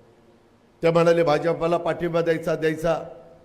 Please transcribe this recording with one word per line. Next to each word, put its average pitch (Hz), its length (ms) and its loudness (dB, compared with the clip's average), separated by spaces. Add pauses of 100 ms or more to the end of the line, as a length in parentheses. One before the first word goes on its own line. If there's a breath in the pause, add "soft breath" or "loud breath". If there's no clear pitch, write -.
(840)
ते 165 80 4
म्हणाले 170 320 4
भाजपला 160 540 0
पाठिंबा 165 440 -2
द्यायचा, 160 360 -2
द्यायचा, 156 480 -2 (400)